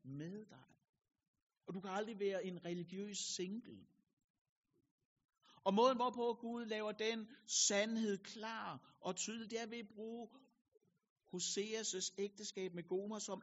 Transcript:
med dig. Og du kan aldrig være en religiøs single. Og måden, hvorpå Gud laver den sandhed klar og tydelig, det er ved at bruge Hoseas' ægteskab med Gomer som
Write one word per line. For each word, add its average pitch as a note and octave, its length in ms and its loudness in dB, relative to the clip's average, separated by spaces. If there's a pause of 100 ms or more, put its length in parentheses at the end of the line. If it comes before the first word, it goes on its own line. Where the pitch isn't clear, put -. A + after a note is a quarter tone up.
med E3 420 -8
dig. C3 180 -20 (1040)
Og - 60 -4
du F#3 80 -4
kan G3 100 -6
aldrig G#3 280 -2
være G3 260 2
en F3+ 200 -4
religiøs F3+ 520 -4
single. F#3 720 -4 (1800)
Og G3 80 6
måden, B3 240 8
hvorpå A#3+ 360 2
Gud A#3 320 -4
laver G#3+ 260 0
den G#3+ 360 0 (200)
sandhed G#3+ 680 4
klar G#3+ 840 -6
og F3+ 140 0
tydelig, A3 360 -4
det A3+ 80 0
er A#3 60 -2
ved A3+ 120 -6
at G#3+ 180 -8
bruge A3+ 340 -8 (1040)
Hoseas' G#3 840 0
ægteskab G3+ 560 -4
med F3 100 -6
Gomer G3+ 360 -2
som G3+ 240 -4